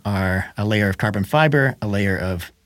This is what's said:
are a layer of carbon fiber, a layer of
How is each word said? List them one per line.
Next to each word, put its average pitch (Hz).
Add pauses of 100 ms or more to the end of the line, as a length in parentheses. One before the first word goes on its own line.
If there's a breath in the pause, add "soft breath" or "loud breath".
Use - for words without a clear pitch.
are 95
a 104
layer 104
of 92
carbon 101
fiber, 143
a 107
layer 98
of 90 (140)